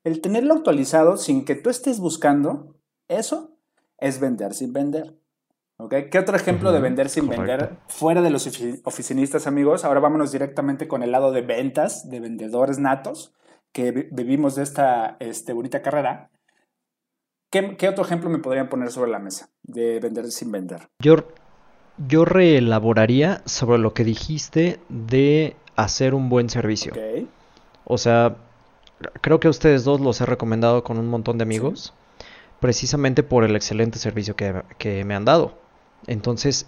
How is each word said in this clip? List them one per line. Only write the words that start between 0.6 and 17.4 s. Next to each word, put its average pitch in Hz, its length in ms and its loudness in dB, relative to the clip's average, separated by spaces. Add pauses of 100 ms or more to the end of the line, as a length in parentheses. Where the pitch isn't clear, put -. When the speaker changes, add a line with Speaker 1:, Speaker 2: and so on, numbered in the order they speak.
Speaker 1:
sin 139 300 -2
que 143 100 -2
tú 175 140 -2
estés 247 320 -2
buscando, 147 760 -2 (320)
eso 226 440 -4 (480)
es 135 200 -4
vender 110 340 -2
sin 127 200 -8
vender. 147 420 -4 (640)
¿Ok? 113 160 -8 (160)
¿Qué 185 100 2
otro 196 180 0
ejemplo 180 340 0
de 160 60 4
Speaker 2:
Ujú, 139 60 2
Speaker 1:
vender 127 260 0
sin 151 180 -2
Speaker 2:
correcto. 117 180 -4
Speaker 1:
vender 135 320 -4 (120)
fuera 165 320 2
de 175 80 2
los 139 180 -2
ofi-, 120 380 -8
oficinistas, 135 600 -2
amigos? 143 380 2
Ahora 139 160 2
vámonos 147 320 2
directamente 139 560 -4
con 131 160 -4
el 120 80 -2
lado 131 220 2
de 127 80 0
ventas, 127 680 -4
de 127 120 -12
vendedores 117 580 -4
natos, 139 540 -4 (400)
que 123 180 -2
vi-, 139 180 -6
vivimos 139 460 0
de 139 80 -4
esta, 127 560 0
este, 117 320 -10
bonita 127 300 -6
carrera. 135 480 -4 (1200)